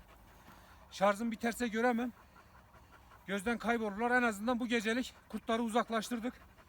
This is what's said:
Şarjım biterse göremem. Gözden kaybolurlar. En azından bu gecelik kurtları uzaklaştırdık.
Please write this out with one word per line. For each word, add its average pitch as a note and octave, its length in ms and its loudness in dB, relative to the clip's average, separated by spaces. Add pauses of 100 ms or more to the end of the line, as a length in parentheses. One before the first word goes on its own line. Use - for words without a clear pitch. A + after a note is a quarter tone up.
(920)
Şarjım G#3 400 2
biterse A#3 360 -2
göremem. A#3 440 2 (1160)
Gözden G3+ 300 -2
kaybolurlar. A3 540 -2
En B3 120 4
azından A3+ 360 0
bu B3 80 -4
gecelik A3+ 460 0 (160)
kurtları A3+ 340 -2
uzaklaştırdık. A3+ 720 -2 (360)